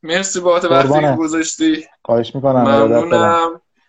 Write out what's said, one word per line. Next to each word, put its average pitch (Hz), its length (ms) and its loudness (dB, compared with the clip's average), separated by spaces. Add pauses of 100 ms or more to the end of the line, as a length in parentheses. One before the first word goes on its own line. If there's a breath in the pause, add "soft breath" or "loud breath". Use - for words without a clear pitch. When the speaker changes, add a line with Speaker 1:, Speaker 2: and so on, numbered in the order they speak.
Speaker 1:
مرسی 185 360 -4
بابت 175 260 2
وقتی 165 220 2
که 139 60 2
Speaker 2:
قربانه. 151 240 2
Speaker 1:
گذاشتی. 160 680 -4 (200)
Speaker 2:
خواهش 117 300 -2
می‌کنم، 135 200 0
ارادت 113 340 2
دارم. 117 160 2
Speaker 1:
ممنونم. 170 560 0 (280)